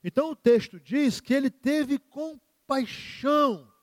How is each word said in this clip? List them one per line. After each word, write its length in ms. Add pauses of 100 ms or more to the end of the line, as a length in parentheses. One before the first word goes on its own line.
Então 280
o 40
texto 420
diz 400
que 140
ele 160
teve 500
compaixão. 1700 (160)